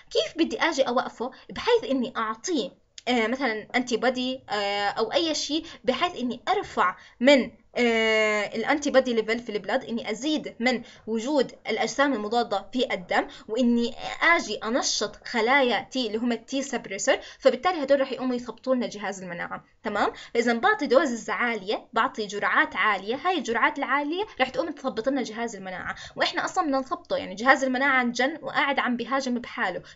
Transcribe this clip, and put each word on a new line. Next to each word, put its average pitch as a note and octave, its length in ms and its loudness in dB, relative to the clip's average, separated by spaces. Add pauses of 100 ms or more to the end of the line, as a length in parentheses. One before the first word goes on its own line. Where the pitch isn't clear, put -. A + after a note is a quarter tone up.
(120)
كيف A#4+ 340 0
بدي A3+ 160 -4
أجي D4 200 2
أوقفه؟ B3 500 -2 (180)
بحيث G#4+ 420 2
إني B3+ 260 -2
أعطيه، A3+ 520 -2 (380)
آه، A#3 200 2
مثلا A3+ 480 -2
أنتي B3 220 0
بودي، B3+ 520 0
آه، G#3+ 400 0
أو - 240 -2
أي D#4 220 2
شيء D4 300 -4 (180)
بحيث D#4+ 320 0
إني B3 320 -6
أرفع C#4 480 0 (240)
من، B3+ 320 6 (260)
آه، A3 800 2
الأنتي C#4 360 0
بودي B3+ 220 6
level A3 260 0
في A3 120 -10
البلاد، G3+ 320 -2
إني A3+ 280 -6
أزيد C4 480 -2
من A#3+ 240 0 (240)
وجود A#3 440 0 (180)
الأجسام A#3 440 0
المضادة G#3 600 -2
في A#3+ 200 0
الدم، G3 340 0 (200)
وإني A#3 480 2 (260)
آجي D4+ 340 2
أنشط A3+ 720 -4
خلايا A#3+ 640 2
تي B3+ 160 -2
اللي G3+ 100 -4
هم A#3+ 140 0
التي B3 300 -4
separasor، A#3+ 580 -2 (200)
فبالتالي C#4 440 2
هدول C4+ 180 4
رح C4 100 -2
يقوموا B3 240 -2
يثبطوا B3 400 -4
لنا A3+ 120 0
جهاز G3 360 -8
المناعة، F3 420 -10 (180)
تمام؟ A3+ 300 0 (200)
فإذا A#3+ 200 4
بعطي D4+ 340 2
دوزز A#3 420 4
عالية، A3 640 -2
بعطي A3 320 0
جرعات G3+ 500 0
عالية، G3+ 400 0
هاي F4 220 0
الجرعات B3+ 400 0
العالية D4 460 -2 (180)
رح B3+ 80 0
تقوم E4+ 220 -2
تثبط A3+ 380 -4
لنا C4+ 140 0
جهاز A3 320 -6
المناعة، F#3 400 -8 (200)
وإحنا D#4 300 0
أصلا - 180 0
بدنا C4+ 160 2
نثبطه، C4 380 -4
يعني F#3 180 -6
جهاز B3+ 280 6
المناعة C4 380 2
انجن C4 400 0
وقاعد C#4 380 0
عم A#3 180 0
بيهاجم A#3+ 420 -2
بحاله، G#3 420 -4 (140)